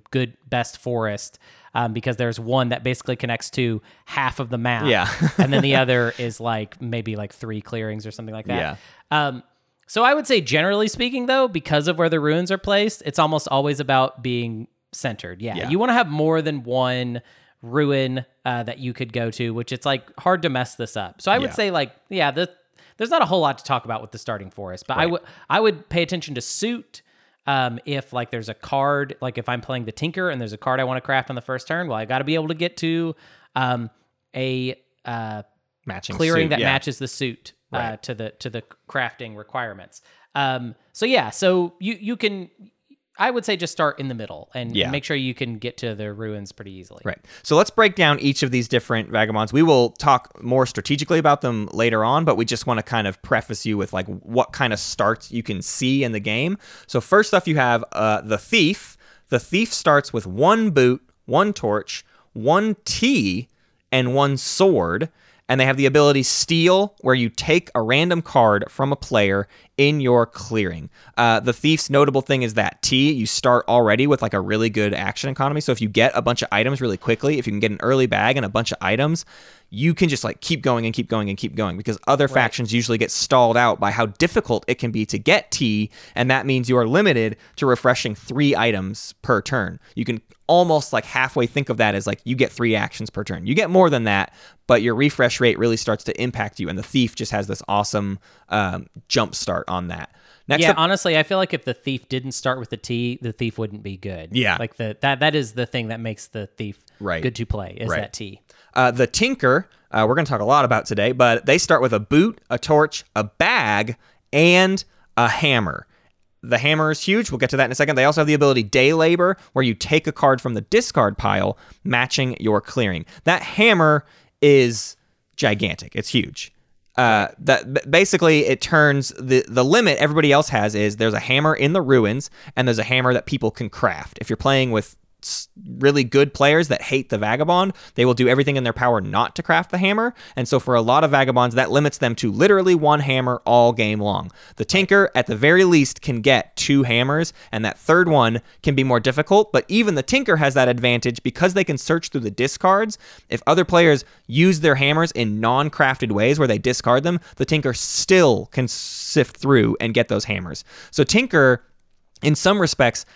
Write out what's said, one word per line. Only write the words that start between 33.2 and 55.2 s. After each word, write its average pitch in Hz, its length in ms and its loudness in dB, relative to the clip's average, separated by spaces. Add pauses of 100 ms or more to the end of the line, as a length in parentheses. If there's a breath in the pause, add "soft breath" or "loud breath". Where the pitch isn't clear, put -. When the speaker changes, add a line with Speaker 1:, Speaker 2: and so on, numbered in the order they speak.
Speaker 1:
um, 123 340 -2 (460)
a, 127 400 -4 (300)
uh, 110 360 -8 (440)
Speaker 2:
Matching 95 300 -12
Speaker 1:
clearing 160 300 -4
Speaker 2:
suit, 160 60 -6
Speaker 1:
that 143 80 -2
Speaker 2:
yeah. 113 120 -2
Speaker 1:
matches 135 280 -6
the 131 80 -10
suit, - 460 -10 (200)
uh, 131 40 -8
Speaker 2:
Right. 113 260 -8
Speaker 1:
to 127 100 -10
the, 110 180 -10
to - 200 -14
the 113 100 -10 (260)
crafting 120 480 -8
requirements. 107 680 -14 (340 soft breath)
Um, 131 400 -4 (180)
so - 140 -4
yeah, 165 240 0
so 180 480 0
you, 202 200 -6
you 214 160 -8
can, 196 360 -6 (640)
I 220 120 0
would 240 160 -6
say 208 120 -2
just 165 160 -8
start 151 260 -2
in 135 80 -6
the 127 80 -8
middle 104 400 -14
and 120 200 -8
Speaker 2:
Yeah. - 140 0
Speaker 1:
make 139 140 -6
sure 151 140 -4
you 131 160 -4
can 117 260 -8
get 120 180 -10
to 117 160 -8
the 104 200 -10
ruins 104 380 -10
pretty 98 200 -18
easily. 92 320 -20
Speaker 2:
Right. - 160 -8 (240 loud breath)
So 151 120 0
let's 202 140 4
break 214 260 2
down 151 240 2
each 139 220 0
of 131 100 -2
these 123 160 -2
different 117 420 -2
vagabonds. 110 440 0
We 143 100 4
will 131 280 4
talk - 500 0
more 127 240 2
strategically 143 540 -2
about 147 220 2
them 113 320 -4
later 113 320 0
on, 143 200 0
but 151 120 2
we 117 80 0
just 117 200 -6
wanna 113 180 -2
kind 110 240 -2
of 95 140 -8
preface - 440 -4
you 107 120 -2
with, 95 160 -4
like, 92 140 -4
what 104 460 -4
kind 123 200 -2
of 101 60 -6
starts - 520 -2